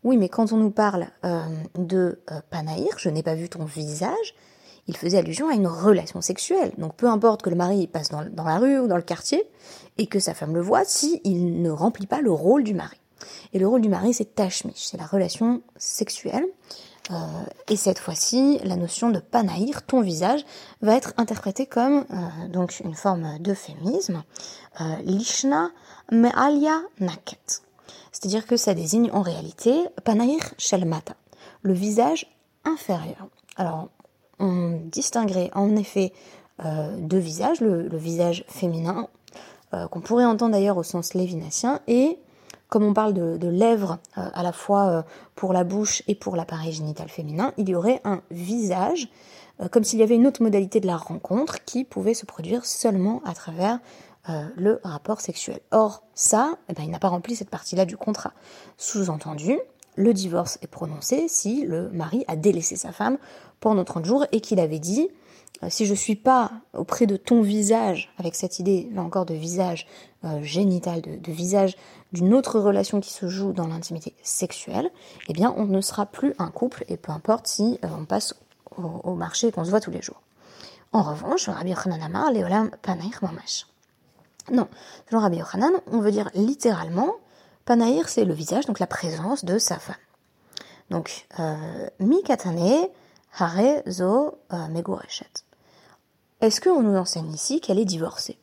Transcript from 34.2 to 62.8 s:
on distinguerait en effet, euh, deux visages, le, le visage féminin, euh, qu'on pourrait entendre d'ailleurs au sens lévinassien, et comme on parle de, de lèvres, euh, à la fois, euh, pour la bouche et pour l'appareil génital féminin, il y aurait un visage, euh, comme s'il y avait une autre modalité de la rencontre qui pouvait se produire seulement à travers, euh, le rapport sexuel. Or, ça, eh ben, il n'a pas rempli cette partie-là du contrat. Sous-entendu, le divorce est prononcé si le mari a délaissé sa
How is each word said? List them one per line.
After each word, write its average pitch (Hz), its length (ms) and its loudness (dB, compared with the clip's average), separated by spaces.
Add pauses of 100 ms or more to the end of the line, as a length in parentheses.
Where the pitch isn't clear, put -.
on 175 460 0
distinguerait 190 680 -2
en 202 220 4
effet, 196 380 0 (500)
euh, 156 320 -4
deux 180 220 0
visages, 185 420 0
le, 185 280 2
le 165 100 -4
visage 170 500 0
féminin, 170 600 -2 (640)
euh, 170 140 -6
qu'on 170 120 -8
pourrait 240 240 4
entendre 226 280 4
d'ailleurs 196 260 4
au 170 40 -2
sens 170 300 -4
lévinassien, 180 760 -2
et 269 300 4 (500)
comme 214 160 4
on 208 100 4
parle 214 180 2
de, 170 240 0
de 170 120 -2
lèvres, 190 500 2 (180)
euh, 180 160 -8
à - 100 -6
la 175 100 -2
fois, 202 360 2
euh, 165 140 2 (320)
pour 190 180 -2
la 180 120 4
bouche 196 420 -2
et 208 80 0
pour 185 220 -4
l'appareil 165 360 -4
génital 156 360 -8
féminin, 165 500 -4
il 190 100 0
y 190 60 2
aurait 208 300 2
un 196 260 -2
visage, 202 800 -2 (500)
euh, 180 80 -6
comme 220 160 -4
s'il 226 140 -4
y 220 60 4
avait 233 100 4
une 240 120 6
autre 254 160 2
modalité 202 380 2
de 196 60 -4
la 175 100 -2
rencontre 190 680 -6
qui 254 200 -6
pouvait 202 300 -2
se 220 100 -8
produire 190 400 -6
seulement 214 640 0
à 170 80 -8
travers, 185 440 -4 (500)
euh, 156 180 -6 (100)
le 208 280 2
rapport 185 360 -6
sexuel. - 400 -8 (100)
Or, 214 340 2 (100)
ça, 285 420 2 (120)
eh 180 40 -8
ben, 156 120 -8
il 156 60 -8
n'a 165 80 -8
pas 196 100 2
rempli 180 280 -2
cette - 140 -10
partie-là - 340 0
du 175 120 -4
contrat. - 360 -6 (460)
Sous-entendu, 165 800 -2 (380)
le 208 180 6
divorce 180 480 -2
est 170 60 -14
prononcé 170 580 -2
si 254 400 0
le 170 240 -4
mari 170 380 -2
a 165 80 -4
délaissé 165 400 2
sa - 160 -8